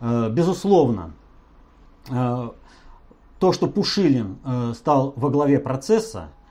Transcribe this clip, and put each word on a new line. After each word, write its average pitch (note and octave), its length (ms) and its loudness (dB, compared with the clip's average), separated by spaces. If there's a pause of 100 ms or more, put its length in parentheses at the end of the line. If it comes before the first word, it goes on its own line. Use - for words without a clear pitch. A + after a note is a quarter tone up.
э, A#2 300 -2
безусловно, D3+ 840 2 (960)
э, B2 400 -2 (880)
то, F3 140 4
что - 160 0
Пушилин, C3 760 0
э, B2 300 -4
стал C3+ 420 0
во C3 120 -2
главе C#3+ 300 2
процесса, C3 720 -2 (200)